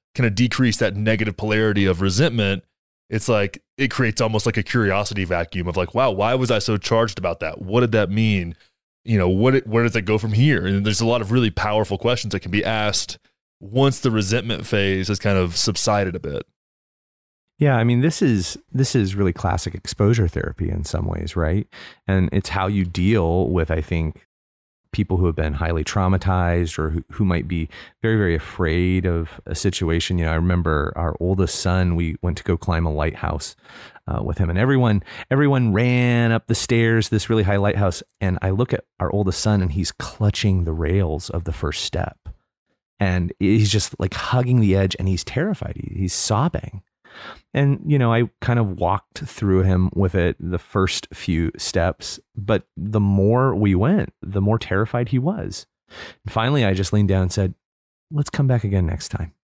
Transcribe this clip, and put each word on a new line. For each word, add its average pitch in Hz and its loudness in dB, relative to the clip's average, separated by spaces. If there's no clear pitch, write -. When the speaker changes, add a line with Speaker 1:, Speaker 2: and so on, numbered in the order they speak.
Speaker 1:
kinda 120 0
decrease 120 2
that 101 -2
negative 104 0
polarity 107 2
of 90 2
resentment. 98 0
It's 110 -2
like, 101 0
it 135 0
creates 117 0
almost 110 0
like 113 0
a 107 0
curiosity 101 0
vacuum 87 -4
of 87 -4
like, 90 -2
"Wow, 123 2
why 104 0
was 127 0
I 113 4
so 107 -2
charged 113 0
about 90 -4
that? 80 -8
What 95 0
did 120 2
that 104 2
mean? 101 0
You 113 0
know, 90 2
what, 123 2
where 113 0
does 117 0
that 113 0
go 107 0
from 107 -2
here?" 113 2
And 98 0
there's 107 0
a 113 0
lot 117 2
of 98 -6
really 120 2
powerful 107 -2
questions 117 -2
that 98 -4
can 87 -10
be 101 0
asked 107 -2
once 127 0
the 131 2
resentment 110 -2
phase 95 0
has 101 -2
kind 101 0
of 90 0
subsided 101 0
a - -8
bit. 73 -8
Speaker 2:
Yeah, 143 4
I 113 2
mean, 120 4
this 156 0
is, 107 2
this 131 0
is 98 2
really 98 2
classic 90 -2
exposure 107 2
therapy 82 -4
in 82 -4
some 85 -4
ways, 82 -6
right? 85 0
And 95 2
it's - 0
how 95 -2
you 101 0
deal 90 2
with, 82 0
I 82 0
think, 82 -4
people 95 0
who 90 2
have 80 0
been 78 -2
highly 80 -2
traumatized 92 0
or 78 -2
who, 80 -4
who - -2
might 87 0
be 82 -4
very, 113 2
very 92 4
afraid 90 0
of 85 -2
a - -8
situation. 87 0
You 85 0
know, 80 0
I 80 0
remember 82 0
our 85 -4
oldest 92 0
son, 90 0
we 82 -2
went 87 -2
to - -18
go 90 0
climb 82 -2
a 78 -2
lighthouse, - -4
uh, - -4
with - -4
him. 85 0
And 90 0
everyone, 120 2
everyone 135 2
ran 120 2
up 113 -2
the 113 0
stairs, 113 2
this 107 0
really 110 2
high 101 2
lighthouse. 101 0
And 92 0
I 95 0
look 101 0
at - -4
our 95 -2
oldest 98 0
son 104 2
and 90 0
he's 85 -4
clutching 101 0
the 80 -2
rails 80 0
of 85 -4
the 82 -4
first - -4
step. - -6
And 90 0
he's 104 4
just, - -2
like, - -2
hugging 123 2
the 98 4
edge 98 2
and 95 -2
he's 92 -2
terrified. - -4
He, - -8
he's 92 -2
sobbing. - -2
And, 139 2
you 147 4
know, 117 4
I 117 2
kind 120 0
of 98 0
walked 92 -2
through 98 2
him 92 4
with 92 0
it 87 2
the 87 -4
first - -2
few 82 0
steps, - -2
but 101 -2
the 107 -2
more 101 4
we 101 2
went, 143 2
the 98 -4
more 107 2
terrified 110 -2
he 131 0
was. 139 -6
And 101 -10
finally, 123 0
I 98 2
just 92 -2
leaned 104 4
down 95 2
and 92 -2
said, 92 -2
"Let's 147 -2
come 143 0
back 120 2
again 95 2
next 87 -6
time." 85 -8